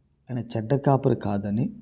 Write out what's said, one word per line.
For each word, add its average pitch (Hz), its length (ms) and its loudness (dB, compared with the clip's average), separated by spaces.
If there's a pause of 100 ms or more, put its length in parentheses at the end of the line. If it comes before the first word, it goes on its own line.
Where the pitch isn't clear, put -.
(300)
ఆయన 123 140 -6 (120)
చెడ్డ 113 180 0
కాపరి 131 420 4
కాదని, 101 540 -2 (120)